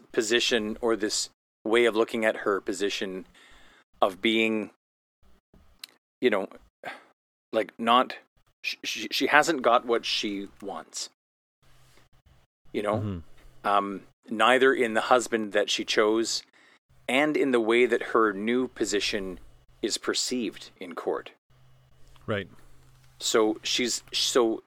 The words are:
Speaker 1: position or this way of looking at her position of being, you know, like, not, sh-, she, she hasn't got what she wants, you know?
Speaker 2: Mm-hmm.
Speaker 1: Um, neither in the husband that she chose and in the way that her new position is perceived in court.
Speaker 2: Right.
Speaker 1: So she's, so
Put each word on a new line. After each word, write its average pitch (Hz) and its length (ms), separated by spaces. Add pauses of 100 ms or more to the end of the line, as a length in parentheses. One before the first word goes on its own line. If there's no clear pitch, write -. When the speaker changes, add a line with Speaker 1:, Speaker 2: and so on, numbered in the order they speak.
(120)
Speaker 1:
position 113 720
or 113 120
this 104 360 (340)
way 117 220
of 107 100
looking 113 300
at 110 120
her 101 220
position 95 640 (800)
of 95 180
being, 110 500 (1500)
you 123 80
know, 98 180 (1080)
like, 110 260
not, 117 380 (460)
sh-, - 120 (100)
she, - 260
she - 180
hasn't 147 340
got 120 240
what 135 180
she 101 440 (120)
wants, - 480 (1700)
you 110 80
know? 104 160
Speaker 2:
Mm-hmm. - 680
Speaker 1:
Um, 101 360 (260)
neither 123 460
in 117 180
the 110 100
husband 113 500
that 104 180
she 110 160
chose 110 560 (640)
and 143 300
in 139 140
the 120 80
way 117 260
that 117 160 (100)
her 110 220
new 120 340
position 98 720 (400)
is 107 160
perceived - 840
in 85 160
court. - 360 (960)
Speaker 2:
Right. 101 220 (720)
Speaker 1:
So 110 440
she's, - 400 (100)
so - 540